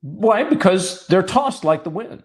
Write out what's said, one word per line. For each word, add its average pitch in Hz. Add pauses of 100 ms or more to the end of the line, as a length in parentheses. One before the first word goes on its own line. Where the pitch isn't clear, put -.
Why? 208
Because 190
they're 185
tossed 262
like 156
the 170
wind. 196